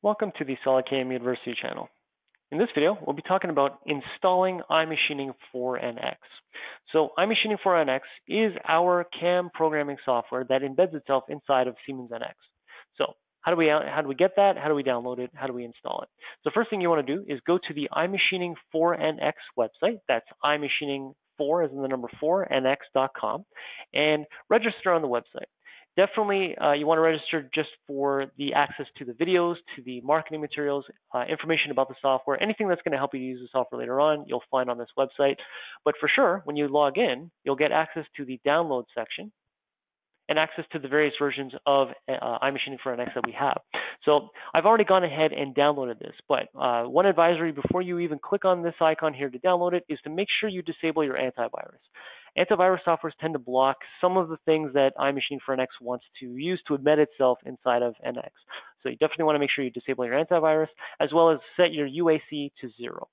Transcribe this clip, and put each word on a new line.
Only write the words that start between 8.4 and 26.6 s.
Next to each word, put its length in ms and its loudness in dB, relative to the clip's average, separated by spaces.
our 360 4
cam 340 0
programming 520 0
software 440 -2
that 140 2
embeds 320 2
itself 340 -2
inside 380 0
of 80 -6
Siemens 300 -10
N 80 -8
X. 140 -12
So 180 -2
how 100 -2
do 60 2
we, 100 4
how 340 2
do 60 -2
we 80 -4
get 220 2
that? 200 6
How 120 -4
do 80 2
we 80 -2
download 340 -2
it? 160 -8
How 140 -8
do 40 -6
we 120 -8
install 380 -10
it? 60 -14
So 100 0
first 160 2
thing 100 -2
you 80 2
wanna 140 4
do 240 -4
is 180 -6
go 140 2
to 160 -8
the 180 -4
iMachining 640 -2
four 240 2
N 240 -2
X 200 -2
website. 480 -2
That's 200 0
iMachining 680 -2
four 280 0
as 80 -4
in 100 -6
the 60 -2
number 200 -4
four, 320 0
N 120 2
X 300 0
dot 160 2
com, 240 -4
and 320 2
register 440 2
on 100 2
the 60 -2
website. 420 -6
Definitely, 600 2
uh, 140 4